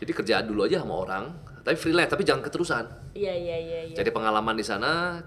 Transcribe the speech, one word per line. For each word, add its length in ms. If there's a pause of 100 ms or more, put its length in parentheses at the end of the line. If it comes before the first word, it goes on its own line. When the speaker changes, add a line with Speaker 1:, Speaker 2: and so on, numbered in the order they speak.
Speaker 1:
Jadi 160
kerjaan 320
dulu 160
aja 160
sama 160
orang, 280 (360)
tapi 160
freelance, 320
tapi 160
jangan 160
keterusan. 440 (280)
Speaker 2:
Iya, 240
iya, 240
iya, 240
iya. 160
Speaker 1:
Cari 80
pengalaman 480
di 80
sana, 640